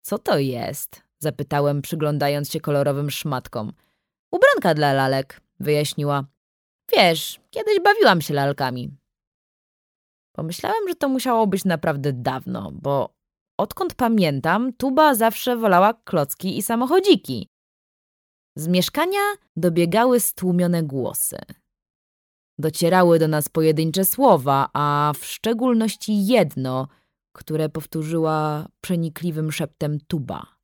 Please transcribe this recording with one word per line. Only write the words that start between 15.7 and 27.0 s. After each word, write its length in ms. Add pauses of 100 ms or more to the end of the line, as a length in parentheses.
klocki 640
i 40
samochodziki. 880 (1080)
Z 120
mieszkania 520 (360)
dobiegały 640
stłumione 640
głosy. 540 (1200)
Docierały 600
do 100
nas 200
pojedyncze 560
słowa, 680
a 460
w 80
szczególności 1000
jedno, 640 (480)